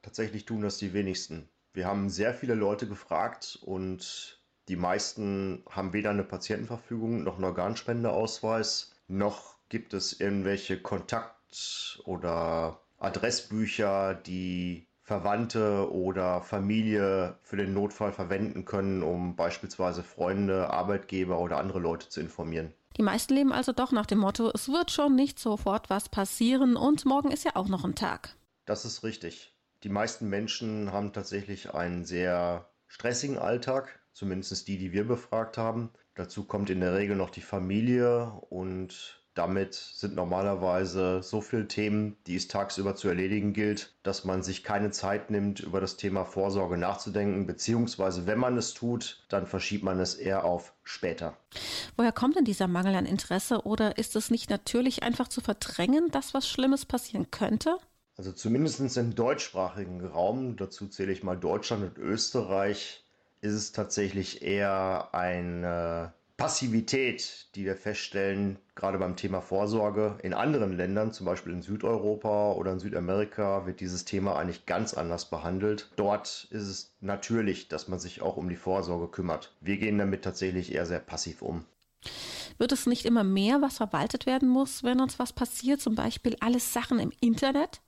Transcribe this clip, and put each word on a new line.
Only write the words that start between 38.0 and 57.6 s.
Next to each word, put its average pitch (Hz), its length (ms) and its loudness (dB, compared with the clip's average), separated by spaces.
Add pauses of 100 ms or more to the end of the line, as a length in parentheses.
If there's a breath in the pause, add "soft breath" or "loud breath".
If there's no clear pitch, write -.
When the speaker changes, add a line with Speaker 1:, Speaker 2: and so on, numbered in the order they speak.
Speaker 1:
und 92 720 -6 (120)
damit 95 400 0
sind - 400 -6
normalerweise 92 1080 2
so 107 160 -2
viele 104 300 -2
Themen, 104 480 0 (100)
die 87 80 -2
es 92 140 -2
tagsüber 98 480 -2
zu - 100 -2
erledigen 98 460 2
gilt, 104 400 0 (100)
dass 95 220 -2
man 92 180 0
sich 92 220 -6
keine 104 260 0
Zeit 101 400 -2
nimmt, 101 300 2
über 92 180 -2
das 95 160 -2
Thema 95 300 0
Vorsorge 95 520 0
nachzudenken, 98 680 0
beziehungsweise 95 800 0
wenn 104 100 2
man 123 200 2
es - 160 -2
tut, - 560 -4
dann 92 180 0
verschiebt 95 380 -2
man 92 160 2
es 90 140 0
eher 95 280 0
auf 87 300 0 (100)
später. 82 540 -4 (580 loud breath)
Speaker 2:
Woher 233 160 4
kommt 269 240 2
denn 349 80 6
dieser 196 240 2
Mangel 185 280 4
an 180 100 2
Interesse 190 600 0
oder 214 320 2
ist - 200 -2
es 214 120 -2
nicht 233 200 2
natürlich 240 540 0
einfach 240 260 0
zu - 100 -4
verdrängen, 262 720 2
dass - 220 -2
was 269 160 0
Schlimmes 269 360 2
passieren - 460 -2
könnte? 233 460 2 (400)